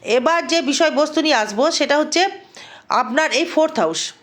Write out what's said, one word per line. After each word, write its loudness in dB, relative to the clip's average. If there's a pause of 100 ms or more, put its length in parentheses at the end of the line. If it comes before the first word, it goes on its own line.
এবার 2
যে 2
বিষয়বস্তু 0
নিয়ে 2
আসবো, 0
সেটা 0
হচ্ছে 0 (680)
আপনার 0
এই 0
ফোর্থ 0
হাউস -2 (220)